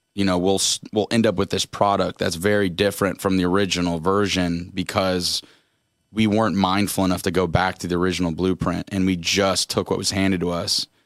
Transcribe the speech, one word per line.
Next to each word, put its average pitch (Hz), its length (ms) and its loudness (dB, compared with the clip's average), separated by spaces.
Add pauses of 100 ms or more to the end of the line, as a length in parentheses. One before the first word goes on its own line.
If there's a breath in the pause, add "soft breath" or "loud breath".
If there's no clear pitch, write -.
(160)
you 98 100 0
know, 92 140 2
we'll 95 160 2
s-, - 240 -2 (120)
we'll 104 200 0
end 113 160 4
up 98 80 2
with 98 160 -2
this 98 140 -2
product 95 540 0
that's 98 160 -2
very 101 340 0
different 95 520 -2
from 95 160 2
the 90 80 2
original 87 540 0
version 90 720 0
because 92 680 -2 (720 soft breath)
we 110 160 2
weren't 104 280 2
mindful 95 500 2
enough 90 180 0
to 95 80 0
go 90 160 2
back 90 320 0
to 92 80 -6
the 87 80 -2
original 87 360 0
blueprint, 87 600 -2
and 95 140 0
we 95 100 2
just 90 540 0
took 95 200 -2
what 90 80 0
was 101 140 -4
handed 95 300 0
to 87 100 0
us 87 340 -2 (200)